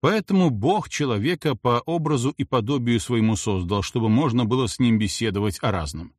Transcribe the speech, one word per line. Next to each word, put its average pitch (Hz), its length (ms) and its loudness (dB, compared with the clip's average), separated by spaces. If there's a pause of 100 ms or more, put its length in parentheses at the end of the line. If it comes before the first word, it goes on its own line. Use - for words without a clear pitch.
Поэтому 190 480 2
Бог 135 400 0
человека 139 640 -2
по 120 300 0
образу 151 460 0
и - 120 -4
подобию 120 560 0
своему 110 380 0
создал, 98 440 -2
чтобы 110 280 -2
можно 123 360 2
было 123 220 0
с - 120 -8
ним 117 200 4
беседовать 104 640 -2
о 107 100 0
разном. 85 480 -6